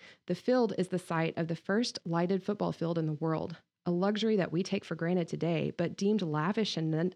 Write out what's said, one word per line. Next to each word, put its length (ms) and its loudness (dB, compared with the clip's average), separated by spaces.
The 100 -2
field 420 2
is 100 2
the 100 -2
site 380 -2
of 120 -2
the 80 -2
first 500 -2
lighted 380 0
football 280 -2
field 260 -2
in 80 0
the 80 0
world, 420 -2
a 40 2
luxury 420 2
that 160 2
we 140 0
take 200 -4
for 120 -6
granted 320 0
today, 480 0
but 200 -2
deemed 240 2
lavish 560 0
and 160 0
un-, 240 0